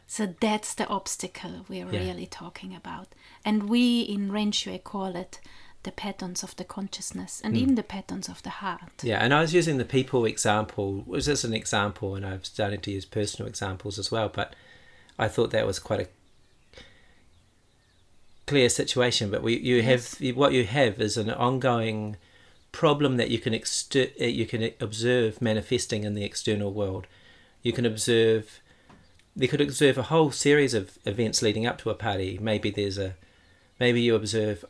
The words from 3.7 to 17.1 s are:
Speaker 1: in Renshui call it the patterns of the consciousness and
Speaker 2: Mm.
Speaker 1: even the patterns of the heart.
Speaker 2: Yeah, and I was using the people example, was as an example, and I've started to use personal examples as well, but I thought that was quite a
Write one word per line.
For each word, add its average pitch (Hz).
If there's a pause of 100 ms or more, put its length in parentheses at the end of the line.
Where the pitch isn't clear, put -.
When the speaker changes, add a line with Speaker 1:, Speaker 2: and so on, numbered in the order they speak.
Speaker 1:
in 202
Renshui 202
call 190
it 180 (460)
the 190
patterns 196
of -
the 185
consciousness -
and 226
Speaker 2:
Mm. 233
Speaker 1:
even 262
the 208
patterns 190
of 180
the - (120)
heart. -
Speaker 2:
Yeah, 113
and 123
I 151
was 165
using 160
the 120
people 127
example, 104
was 147
as 139
an 117
example, 101
and 98
I've 92
started 101
to 101
use 98
personal 107
examples 98
as -
well, 110
but - (600)
I 113
thought 117
that 113
was 98
quite 101
a 95 (2500)